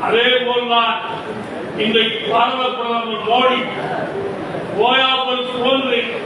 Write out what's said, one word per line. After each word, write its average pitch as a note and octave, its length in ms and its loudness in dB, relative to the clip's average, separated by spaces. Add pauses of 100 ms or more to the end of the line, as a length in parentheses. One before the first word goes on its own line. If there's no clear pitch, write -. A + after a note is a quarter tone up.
அதே A#3+ 220 4 (180)
போல்தான் A#3 480 2 (880)
இன்றைக்கு G#3+ 340 2 (120)
பாரத B3 320 2 (140)
பிரதமர் A#3 540 -4
மோடி B3 300 4 (1160)
கோயாபல்ஸ் B3+ 840 2
போன்று C4 360 2 (280)